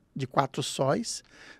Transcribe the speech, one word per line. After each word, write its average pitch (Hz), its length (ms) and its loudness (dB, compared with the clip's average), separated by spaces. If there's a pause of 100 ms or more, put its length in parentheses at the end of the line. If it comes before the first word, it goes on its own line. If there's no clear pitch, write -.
(140)
de 135 120 -4
quatro 139 360 0
sóis, 147 600 0 (380)